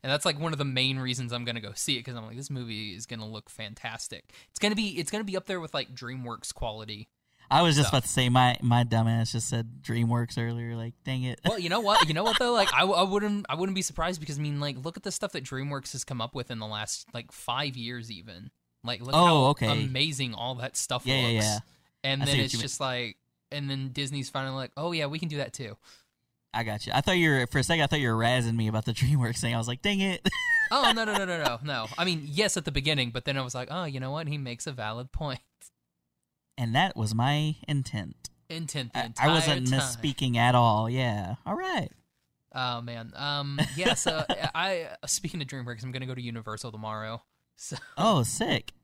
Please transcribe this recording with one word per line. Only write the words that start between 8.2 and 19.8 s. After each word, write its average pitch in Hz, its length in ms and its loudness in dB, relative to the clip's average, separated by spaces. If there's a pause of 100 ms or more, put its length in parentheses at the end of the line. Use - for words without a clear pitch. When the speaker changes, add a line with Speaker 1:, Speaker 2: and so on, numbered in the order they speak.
Speaker 2:
my, 123 320 8
my 120 200 6
dumbass 113 500 2
just 117 140 -2
said 117 360 -4
DreamWorks 117 560 0
earlier. 117 360 -4
Like, 117 200 -6 (100)
dang 131 200 -2
it. 123 200 -4
Speaker 1:
Well, 208 140 2
you 175 100 -2
know 196 120 2
what? 202 280 6
You 151 60 2
know 165 100 2
what 220 140 2
though? 240 160 4
Like, 202 180 4
I, 139 120 6
I 190 180 4
wouldn't, 202 440 2
I 147 100 -2
wouldn't 190 200 0
be 185 60 0
surprised, 165 380 -2
because 147 180 -6
I - 20 -2
mean, 147 180 -2
like, 143 240 -4
look 165 140 -8
at - 60 -16
the - 100 -6
stuff - 200 -6
that 139 120 -6
DreamWorks 135 480 -6
has 131 100 -8
come 123 200 -6
up 120 120 -6
with 123 160 -6
in 117 100 -6
the 107 60 -8
last, 107 460 -8
like, 120 180 -12
five 131 460 -4
years 117 340 -8
even. 95 400 -16 (340)
Like, 120 180 -6
look 131 120 -4
Speaker 2:
Oh, 170 120 8
Speaker 1:
how 151 240 8
Speaker 2:
okay. 143 340 2